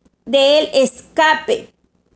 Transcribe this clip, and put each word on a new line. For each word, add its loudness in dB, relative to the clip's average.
de 2
él -4
escape". -2